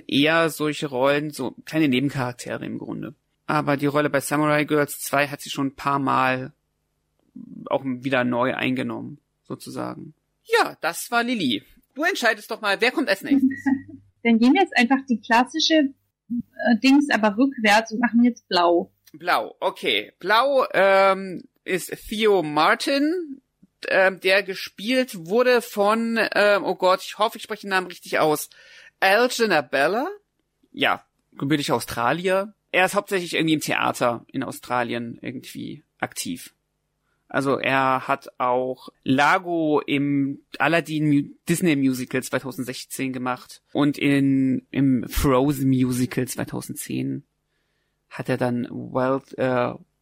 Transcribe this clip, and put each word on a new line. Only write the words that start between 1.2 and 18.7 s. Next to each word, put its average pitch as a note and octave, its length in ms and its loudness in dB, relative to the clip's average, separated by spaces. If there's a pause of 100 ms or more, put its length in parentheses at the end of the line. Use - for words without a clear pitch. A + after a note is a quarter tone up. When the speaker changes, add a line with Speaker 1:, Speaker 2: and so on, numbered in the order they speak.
Speaker 1:
so C3+ 220 -6 (140)
kleine D#3+ 240 2
Nebencharaktere B2 760 -2
im - 140 -8
Grunde. - 340 -10 (320)
Aber D3 320 -2
die C#3+ 80 -2
Rolle D3 240 0
bei C#3 100 -2
Samurai D3+ 440 0
Girls D3 360 -2
zwei C#3+ 280 0
hat C#3+ 140 -10
sie - 100 -12
schon C#3 160 -4
ein C3 80 -10
paar C#3 240 -2
Mal C3 540 0 (1120)
auch C3+ 160 -2
wieder B2+ 400 -2
neu B2 320 -2
eingenommen, B2 640 -6 (240)
sozusagen. C3 720 -12 (280)
Ja, G4 380 0
das - 300 -6
war A#3 120 2
Lilly. F#3+ 380 -2 (320)
Du C#4 100 -6
entscheidest A#3 460 0
doch G#3 120 -8
mal, G3 200 0
wer A#3+ 100 2
kommt C#4 180 -2
als - 120 0
nächstes? C4+ 420 2 (240)
Speaker 2:
<laughs> - 360 -18
Dann A#3 160 4
gehen B3 140 6
wir G4 80 4
jetzt F4+ 160 0
einfach C4+ 300 2
die A3+ 120 0
klassische, B3+ 540 0 (560)
äh, A#3+ 520 0
Dings, C#4+ 300 6
aber G#3 260 0
rückwärts A3+ 540 2
und A3 80 -4
machen A#3 240 4
jetzt A#3+ 240 0
blau. F3 420 2 (220)